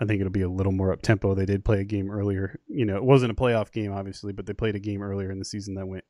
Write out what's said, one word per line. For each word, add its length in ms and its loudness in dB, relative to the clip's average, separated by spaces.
I 60 0
think 140 2
it'll 120 -2
be 80 2
a 80 2
little 240 0
more 220 2
up-tempo. 400 2
They 100 0
did 180 0
play 180 2
a 40 -2
game 260 -2
earlier. 560 -2
You 200 -2
know, 100 0
it 80 -2
wasn't 280 6
a 20 -8
playoff 360 0
game, 220 -4
obviously, 400 -8
but 140 -10
they 80 -6
played 220 -2
a 40 -6
game 220 -4
earlier 280 -4
in 80 -6
the 60 -6
season 300 -8
that 120 -6
went, 240 -10